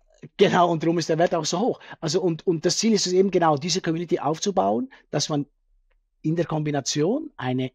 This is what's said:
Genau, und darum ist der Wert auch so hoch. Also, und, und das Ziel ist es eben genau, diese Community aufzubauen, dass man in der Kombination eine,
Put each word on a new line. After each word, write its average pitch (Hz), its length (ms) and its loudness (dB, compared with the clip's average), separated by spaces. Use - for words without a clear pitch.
Genau, 175 340 4
und 165 120 -2
darum 165 140 2
ist 160 120 -4
der 156 80 2
Wert 180 180 2
auch 160 100 -2
so 175 140 -2
hoch. 226 200 -2
Also, 160 220 -2
und, 165 260 -2
und 165 180 0
das 175 120 0
Ziel 220 160 2
ist 185 140 2
es 180 60 -2
eben 190 180 4
genau, 165 260 2
diese 175 240 -2
Community 170 380 -2
aufzubauen, 196 680 -2
dass - 200 -4
man 147 160 -2
in 156 140 -2
der 170 100 0
Kombination 151 920 -2
eine, 127 400 -4